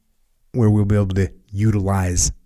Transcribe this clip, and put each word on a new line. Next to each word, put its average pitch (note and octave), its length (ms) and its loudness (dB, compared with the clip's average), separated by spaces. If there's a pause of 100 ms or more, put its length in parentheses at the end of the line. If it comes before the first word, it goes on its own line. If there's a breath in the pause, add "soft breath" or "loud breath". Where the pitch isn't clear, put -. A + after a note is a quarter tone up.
(520)
where A#2 180 2
we'll G#2 140 2
be G#2 120 0
able G2+ 200 0
to F#2+ 160 0 (220)
utilize G2 800 -2 (120)